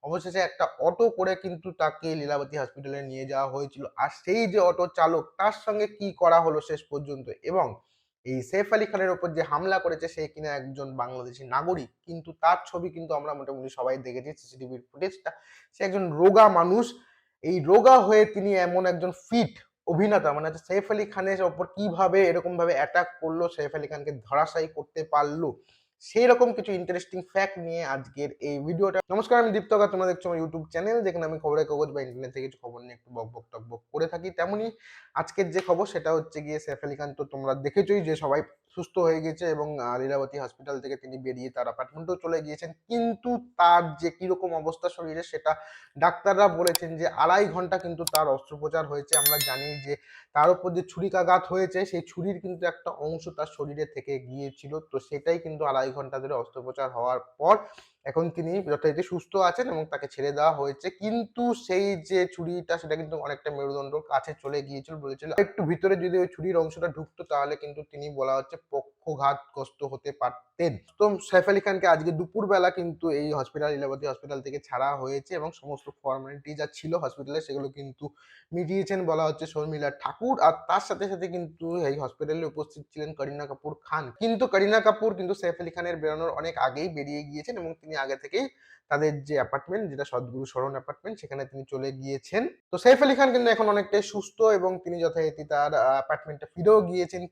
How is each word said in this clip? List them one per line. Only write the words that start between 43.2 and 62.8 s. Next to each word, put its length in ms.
তার 260
যে 160
কিরকম 340
অবস্থা 280
শরীরে 340
সেটা 280
ডাক্তাররা 500
বলেছেন 380
যে 100
আড়াই 220
ঘন্টা 220
কিন্তু 260
তার 220
অস্ত্রোপচার 560
হয়েছে। 300
আমরা 160
জানি 200
যে 100
তার 140
উপর 280
যে 140
ছুরিকাঘাত 600
হয়েছে 340
সেই 240
ছুরির 300
কিন্তু 260
একটা 240
অংশ 180
তার 180
শরীরে 300
থেকে 180
গিয়েছিল, 460
তো 80
সেটাই 460
কিন্তু 240
আড়াই 220
ঘন্টা 280
ধরে 220
অস্ত্রোপচার 540
হওয়ার 240
পর 180
এখন 200
তিনি 180
যথারীতি 320
সুস্থ 300
আছেন 200
এবং 220
তাকে 220
ছেড়ে 240
দেওয়া 220
হয়েছে। 280
কিন্তু 420
সেই 220
যে 100
ছুরিটা 480